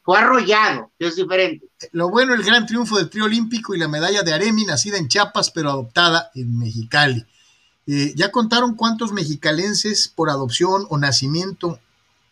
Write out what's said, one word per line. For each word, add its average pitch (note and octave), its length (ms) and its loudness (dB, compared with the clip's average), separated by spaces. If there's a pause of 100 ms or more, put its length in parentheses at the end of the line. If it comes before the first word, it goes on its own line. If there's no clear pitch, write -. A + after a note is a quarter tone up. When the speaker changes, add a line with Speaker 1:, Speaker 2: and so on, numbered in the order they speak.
Speaker 1:
fue F#3+ 160 4
arrollado, G#3+ 800 2
que E3+ 100 -2
es E3 80 -4
diferente. F3+ 520 -2 (240)
Speaker 2:
"Lo E3+ 160 -2
bueno, B3 260 2
el A3 80 0
gran A3 240 2
triunfo A3 300 -2
del F3+ 140 0
trío G#3+ 160 -2
olímpico A3+ 480 -2
y F3 40 -2
la D#3+ 80 0
medalla F3 360 0
de E3 100 0
Aremi, G#3+ 320 2
nacida G3 320 -2
en D#3+ 120 -4
Chiapas, G3+ 420 0
pero D3 200 -4
adoptada E3 640 0
en A#2+ 240 -4
Mexicali". A#2 680 0 (600)
Eh, C#3+ 300 -2
¿ya G3 160 0
contaron A#3+ 440 0
cuántos A3+ 360 -2
mexicalenses E3+ 960 -2
por D#3+ 220 -2
adopción F3 580 0
o D3+ 80 -4
nacimiento D#3 800 -2 (540)